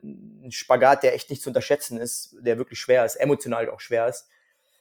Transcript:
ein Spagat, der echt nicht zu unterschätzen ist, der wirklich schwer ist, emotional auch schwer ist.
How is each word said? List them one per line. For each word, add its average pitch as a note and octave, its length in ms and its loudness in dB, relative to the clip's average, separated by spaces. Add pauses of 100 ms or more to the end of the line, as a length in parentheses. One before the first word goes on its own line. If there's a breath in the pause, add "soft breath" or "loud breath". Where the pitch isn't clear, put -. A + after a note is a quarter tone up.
ein G#2 500 -18
Spagat, B2+ 520 4
der B2+ 100 4
echt - 160 -8
nicht C#3 120 -10
zu C#3 80 -8
unterschätzen B2 500 -2
ist, - 400 -10
der A#2+ 180 0
wirklich A#2+ 220 -8
schwer B2+ 240 4
ist, A2 140 -2
emotional A#2+ 520 0
auch - 120 -12
schwer A#2 260 0
ist. - 220 -8 (520)